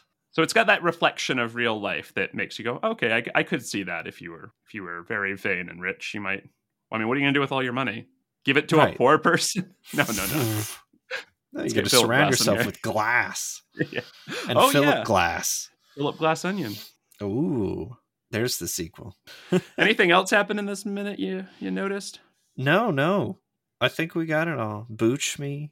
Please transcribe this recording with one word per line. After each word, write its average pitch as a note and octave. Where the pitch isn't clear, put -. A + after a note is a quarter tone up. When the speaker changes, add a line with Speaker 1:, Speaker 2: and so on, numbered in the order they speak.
Speaker 1:
So D#3+
it's D#3+
got A3
that F3
reflection D#3+
of A#2
real A#2
life F#2
that F#2+
makes G2+
you G#2+
go, B2
"Okay, A3
I, A#2
I D#3+
could C#3
see G2+
that F2
if -
you F2
were, E2
if -
you G2+
were E2+
very G2+
vain F2+
and E2+
rich, -
you G#2
might, G2
I A2
mean, A2
what B2
are -
you C#3
gonna C#3+
do C#3+
with C#3
all C3+
your B2
money? A#2
Give C3+
it D3+
to D#3
Speaker 2:
Right. C#3
Speaker 1:
a -
poor C#3
person?" F3
<laughs> -
No, C#3+
no, G2
no. -
Speaker 2:
<laughs> -
No, D3+
you G#2+
Speaker 1:
Let's A2+
Speaker 2:
gotta A2
Speaker 1:
get -
Philip A#2+
Speaker 2:
surround -
Speaker 1:
Glass C3
in -
Speaker 2:
yourself A#2
Speaker 1:
here. A#2
Speaker 2:
with G2
glass. A2
Speaker 1:
<laughs> -
Yeah. -
Speaker 2:
And B2
Speaker 1:
Oh, C4
Speaker 2:
Philip D3
Speaker 1:
yeah. A2+
Speaker 2:
Glass. F2
Speaker 1:
Philip D3
Glass D#3+
Onion. E3
Speaker 2:
Ooh, G#2+
there's A#2
the -
sequel. -
<laughs> -
Speaker 1:
Anything F3+
else F#3
happen G#3
in G3+
this G3+
minute G3+
you, F#3+
you F#3+
noticed? G3
Speaker 2:
No, E3+
no. C#3+
I B2+
think E3
we E3
got D#3+
it D#3
all. G#2+
Booch A2+
me. C#3+